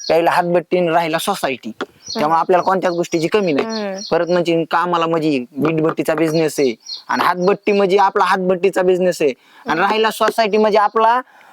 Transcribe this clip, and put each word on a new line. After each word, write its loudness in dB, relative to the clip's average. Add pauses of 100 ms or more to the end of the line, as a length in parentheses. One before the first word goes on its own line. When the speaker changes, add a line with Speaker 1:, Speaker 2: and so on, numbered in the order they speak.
Speaker 1:
प्यायला 2
हातभट्टी 0
आणि 2
राहायला 0
सोसायटी. -4 (480)
त्यामुळे 0
आपल्याला 2
कोणत्याच 0
गोष्टीची -2
कमी 0
नाही. 0
Speaker 2:
हम्म. -8 (100)
Speaker 1:
परत 0
म्हणजे 2
कामाला 0
म्हणजे 0 (120)
वीटभट्टीचा -2
बिझनेस -2
आहे 0 (320)
आणि -4
हातभट्टी -2
म्हणजे 2
आपला 2
हातभट्टीचा 0
बिझनेस 2
आहे 2 (360)
आणि -2
राहायला 2
सोसायटी 0
म्हणजे 4
आपला 2 (320)